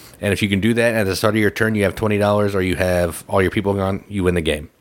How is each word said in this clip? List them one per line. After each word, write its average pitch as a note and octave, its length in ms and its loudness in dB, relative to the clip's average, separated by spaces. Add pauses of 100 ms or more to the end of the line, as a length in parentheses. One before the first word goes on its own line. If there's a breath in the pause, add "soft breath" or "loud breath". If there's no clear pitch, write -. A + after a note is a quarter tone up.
(220 loud breath)
And G2+ 100 0
if F2+ 100 0
you G#2+ 60 0
can G2 140 0
do A2+ 140 2
that A#2 180 2
at A2 120 0
the F#2+ 100 -2
start G#2+ 200 0
of A2 60 2
your G2+ 100 4
turn, A2 220 0
you G#2 120 0
have F2+ 100 0
twenty G#2+ 240 0
dollars G#2 340 2
or F#2+ 80 0
you F#2 140 0
have F2+ 520 -2
all G2 140 0
your F#2 100 2
people G2+ 220 -2
gone, F#2+ 340 -2
you G2 160 -4
win F2+ 120 2
the F2 60 0
game. D2+ 280 -4 (120)